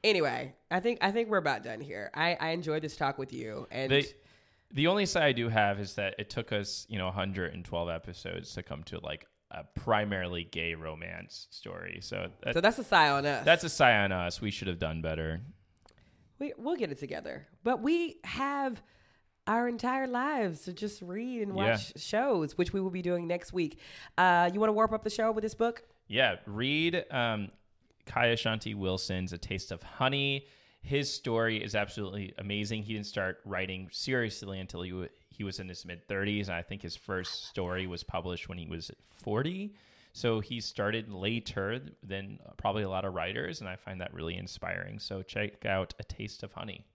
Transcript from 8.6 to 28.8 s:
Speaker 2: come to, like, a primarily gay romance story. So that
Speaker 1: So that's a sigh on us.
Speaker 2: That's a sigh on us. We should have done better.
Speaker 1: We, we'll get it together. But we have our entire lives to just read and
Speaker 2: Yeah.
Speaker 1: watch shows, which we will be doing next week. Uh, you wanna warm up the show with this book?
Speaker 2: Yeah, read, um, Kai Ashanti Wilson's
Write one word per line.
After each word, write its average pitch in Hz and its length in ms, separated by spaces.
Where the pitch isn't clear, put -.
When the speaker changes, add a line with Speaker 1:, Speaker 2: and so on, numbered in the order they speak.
Speaker 2:
come 73 220
to, - 140
like, - 280
a 78 120
primarily 98 640
gay 82 300
romance 82 760
story. - 500
So 92 300
that 123 140
Speaker 1:
So 170 60
that's 214 180
a 233 40
sigh 160 280
on 139 160
us. 131 180
Speaker 2:
That's 170 180
a 165 60
sigh 123 300
on 98 120
us. 87 300
We 107 80
should 95 200
have 85 100
done 80 240
better. 80 380
Speaker 1:
We, 285 180
we'll 294 200
get 190 140
it 131 80
together. - 480
But 233 200
we 339 400
have 269 580
our 233 220
entire 254 400
lives 247 560
to 185 100
just 208 300
read 226 400
and 196 120
Speaker 2:
Yeah. 190 180
Speaker 1:
watch 104 280
shows, 208 560
which 175 160
we 196 80
will 190 80
be 180 140
doing 175 240
next 175 260
week. 170 260
Uh, 175 340
you 196 80
wanna 220 140
warm 220 220
up 220 80
the 214 80
show 220 200
with 214 120
this 214 100
book? 233 300
Speaker 2:
Yeah, 113 300
read, 147 640
um, 113 380
Kai 120 220
Ashanti 110 460
Wilson's 92 580